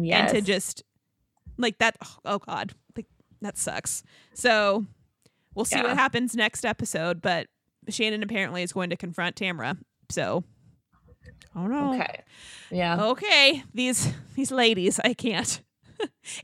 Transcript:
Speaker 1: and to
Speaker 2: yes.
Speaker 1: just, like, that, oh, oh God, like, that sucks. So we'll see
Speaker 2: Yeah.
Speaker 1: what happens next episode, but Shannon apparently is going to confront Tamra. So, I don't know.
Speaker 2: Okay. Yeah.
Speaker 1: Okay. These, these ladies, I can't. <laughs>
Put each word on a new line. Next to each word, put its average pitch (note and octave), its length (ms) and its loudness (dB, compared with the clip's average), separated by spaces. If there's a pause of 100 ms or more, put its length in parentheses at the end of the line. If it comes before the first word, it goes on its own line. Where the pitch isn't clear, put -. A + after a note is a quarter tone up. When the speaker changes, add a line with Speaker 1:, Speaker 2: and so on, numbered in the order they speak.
(120)
Speaker 1:
and F3 180 6
to - 80 4
Speaker 2:
yes. G#3 80 2
Speaker 1:
just, F#3 380 -2 (720)
like, A#3+ 220 0
that, A3+ 240 2
oh, - 220 -16
oh G3 140 -2
God, D3 340 -6 (240)
like, A3+ 100 -12 (340)
that G3+ 160 -8
sucks. - 460 -6 (300)
So G#3+ 520 4 (680)
we'll G3+ 100 -2
see - 120 0
Speaker 2:
Yeah. - 60 2
Speaker 1:
what C4 140 2
happens B3 380 2
next A3 300 0
episode, F3 560 -2
but E3+ 260 -2 (420)
Shannon G#3+ 340 0
apparently G3 400 -2
is F3 100 -6
going F3+ 180 -2
to E3+ 60 -2
confront F3 380 -4
Tamra. E3+ 420 -4 (320)
So, C#3 340 -2 (1120)
I E3+ 60 -6
don't G3 100 -2
know. C#4+ 240 0
Speaker 2:
Okay. - 260 -6 (500)
Yeah. E3+ 340 0
Speaker 1:
Okay. C#4+ 580 4 (100)
These, B3+ 380 0 (240)
these C4+ 160 -2
ladies, A3+ 520 4
I B3 100 -2
can't. - 520 -4
<laughs> - 60 -20 (720)